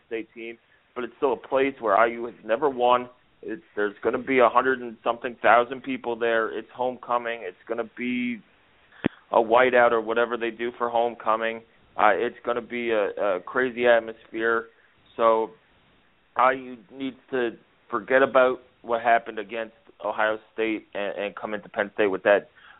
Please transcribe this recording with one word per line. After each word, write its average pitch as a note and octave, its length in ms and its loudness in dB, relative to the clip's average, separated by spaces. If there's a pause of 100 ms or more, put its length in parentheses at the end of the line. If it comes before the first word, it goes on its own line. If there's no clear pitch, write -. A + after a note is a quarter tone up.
State A2+ 260 -10
team, A#2 280 -16 (340)
but B2 100 -8
it's A#2 140 -12
still C3+ 160 0
a - 140 -8
place C3+ 320 0
where G#2 180 2
I A2+ 80 6
U A#2 200 -4
has A2+ 100 -12 (100)
never B2 240 0
won. B2 400 2 (320)
It's, A2 220 -10 (120)
there's G#2 280 -2
gonna A#2+ 160 -2
be C3 180 -2
a A#2+ 100 8
hundred B2 320 2
and A#2+ 240 -12
something A#2 380 -4
thousand A#2+ 400 4
people B2 340 -6
there. A2+ 400 -2
It's A2+ 200 -10
homecoming. A#2+ 640 -4
It's F#2 160 -12 (100)
gonna A#2 300 -6
be B2 460 -6 (880)
a - 60 6
whiteout A#2+ 540 6
or A#2 100 2
whatever A#2 360 0
they A2+ 140 -4
do A#2 260 -6
for A#2+ 100 -4
homecoming. A2+ 760 -2 (340)
Uh, G#2 160 6
it's A#2 320 -2
gonna A#2+ 160 -2
be A#2 300 -6
a, G2+ 460 0
a - 20 -4
crazy A#2+ 480 -2
atmosphere. A2+ 800 0 (500)
So A2+ 320 2 (880)
I B2+ 140 4
U B2+ 260 -10 (160)
needs C3+ 240 -10 (140)
to A#2+ 260 -2 (320)
forget A#2+ 320 0
about B2+ 380 2 (240)
what A#2 180 -4
happened A#2 380 0
against A2 340 -10 (320)
Ohio G#2+ 320 -2 (160)
State A2 400 -4
and, G2+ 240 -6
and G2+ 180 -8
come G#2+ 200 -10
into G2 140 -14
Penn G2+ 260 -6
State G#2+ 160 0
with F2+ 100 -6
that. - 280 2 (300)